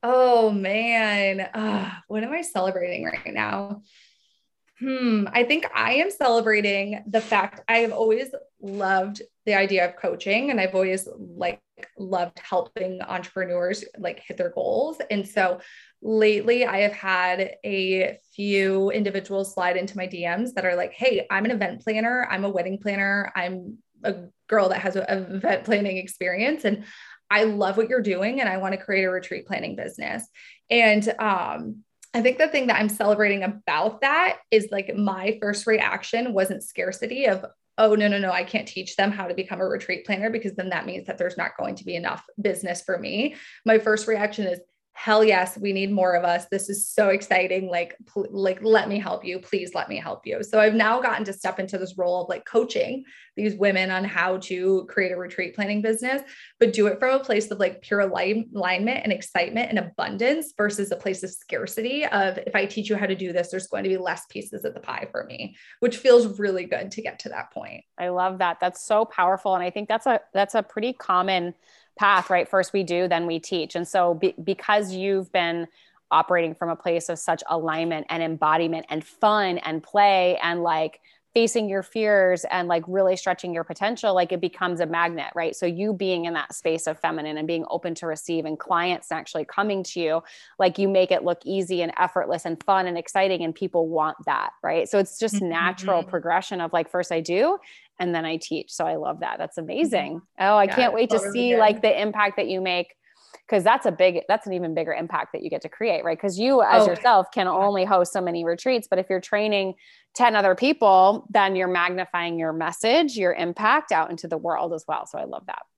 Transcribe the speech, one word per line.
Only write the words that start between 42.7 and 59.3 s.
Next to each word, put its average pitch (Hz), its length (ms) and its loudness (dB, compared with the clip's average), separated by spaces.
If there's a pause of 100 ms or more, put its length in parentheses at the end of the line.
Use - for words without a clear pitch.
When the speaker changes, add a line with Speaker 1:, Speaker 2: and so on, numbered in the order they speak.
Speaker 1:
for 185 140 -4
me." 240 380 -4 (300)
My 220 140 6
first 214 280 0
reaction 208 380 -2
is, 180 160 -4 (360)
"Hell 220 280 6
yes, 185 320 4
we 196 160 -2
need 196 180 -2
more 185 220 2
of 175 100 2
us. 175 220 0
This 190 240 -4
is 202 180 -4
so 208 220 2
exciting. 185 580 0
Like, 175 380 -4
pl-, - 240 -6
like, 196 340 -2
let 220 240 6
me 202 100 -2
help 185 280 -6
you. 185 140 -8
Please 180 360 -6
let - 140 -4
me - 80 -8
help - 280 -10
you." - 160 -6
So 214 200 2
I've 214 120 6
now 226 280 4
gotten 226 240 -2
to 196 80 -10
step 190 260 -6
into 190 180 -6
this 185 200 -8
role 180 240 0
of, 175 80 -8
like, - 160 -6
coaching 240 580 -2 (320)
these 214 200 -2
women 190 360 2
on 185 140 -2
how 185 320 0
to 185 480 0
create 185 260 -2
a 180 60 -4
retreat 175 360 -8
planning 208 280 -2
business, 240 400 -2 (400)
but 220 100 6
do 208 160 4
it 202 100 0
from 262 220 2
a - 20 -4
place 220 300 -2
of, 196 80 -8
like, 185 220 -2
pure 202 180 0
align-, 196 560 0
alignment 190 480 -2
and 214 80 -2
excitement 196 580 -2